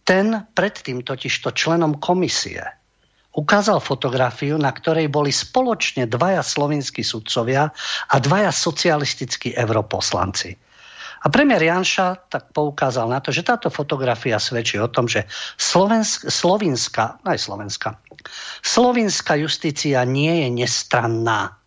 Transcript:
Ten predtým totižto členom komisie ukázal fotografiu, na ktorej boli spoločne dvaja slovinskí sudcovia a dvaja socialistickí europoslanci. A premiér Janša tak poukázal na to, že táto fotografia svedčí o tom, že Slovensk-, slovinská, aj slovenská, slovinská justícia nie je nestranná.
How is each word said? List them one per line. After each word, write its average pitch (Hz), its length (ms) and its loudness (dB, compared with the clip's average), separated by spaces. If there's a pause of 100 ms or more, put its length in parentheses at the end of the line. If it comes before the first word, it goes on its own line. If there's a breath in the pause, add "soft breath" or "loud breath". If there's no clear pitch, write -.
Ten 202 400 2 (160)
predtým 139 480 -4
totižto - 480 -4
členom 156 480 2
komisie - 640 -2 (720)
ukázal 190 480 2
fotografiu, 131 720 -2
na 147 160 0
ktorej 160 400 0
boli 147 160 2
spoločne 220 800 0
dvaja 160 320 0
slovinskí 143 640 -2
sudcovia 123 640 0 (400 loud breath)
a - 80 2
dvaja 180 320 4
socialistickí 147 1120 0
europoslanci. 98 960 -2 (640 loud breath)
A - 80 -2
premiér 196 400 4
Janša 185 640 0
tak - 240 -8
poukázal 135 560 0
na 131 80 0
to, 135 160 -4
že 175 80 -2
táto 240 240 0
fotografia 131 720 -2
svedčí 113 400 -2
o 113 80 2
tom, 120 240 0
že 104 160 0 (320 loud breath)
Slovensk-, 202 720 2
slovinská, 170 960 0
aj 165 160 0
slovenská, 104 560 -8 (640 loud breath)
slovinská 240 720 2
justícia 147 720 0
nie 147 400 2
je 120 160 0
nestranná. 113 1040 0